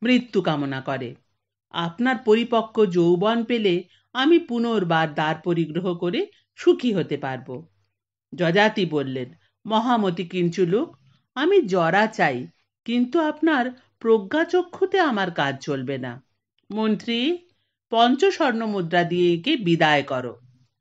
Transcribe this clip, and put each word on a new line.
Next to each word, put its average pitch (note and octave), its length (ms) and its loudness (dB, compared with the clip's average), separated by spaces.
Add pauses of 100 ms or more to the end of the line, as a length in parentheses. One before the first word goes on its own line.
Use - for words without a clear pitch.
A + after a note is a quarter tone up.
মৃত্যু A#3+ 400 2
কামনা C#3+ 380 -2
করে। C3 340 -8 (560)
আপনার G3+ 460 -4
পরিপক্ক A3+ 720 2
যৌবন F3+ 580 2
পেলে G3+ 400 0 (280)
আমি C#4+ 260 4
পুনর্বার G3 760 0
দ্বার D#3 200 0 (100)
পরিগ্রহ E3+ 500 -2
করে F#3 320 -4 (300)
সুখী B3 360 2
হতে D#3 240 -2
পারব।" C3 500 -10 (680)
যযাতি F#3 520 2
বললেন, C3+ 480 -4 (320)
"মহামতি G#3+ 580 0
কিঞ্চুলুক, F3+ 720 -2 (380)
আমি F4 280 2
জরা F#3 440 2
চাই, D#3 400 -2 (380)
কিন্তু B3 360 0
আপনার D4+ 500 0 (280)
প্রজ্ঞাচক্ষুতে E4+ 1000 0
আমার G#3 300 0
কাজ C#3 340 -4
চলবে C3+ 340 -4
না। B2+ 240 -10 (480)
মন্ত্রী, A#3 680 -2 (520)
পঞ্চ A#3+ 340 4
স্বর্ণ B3+ 420 0
মুদ্রা F3+ 380 0
দিয়ে F3 340 2
একে C4+ 180 -2
বিদায় D#3+ 460 4
করো।" B2+ 380 -6 (400)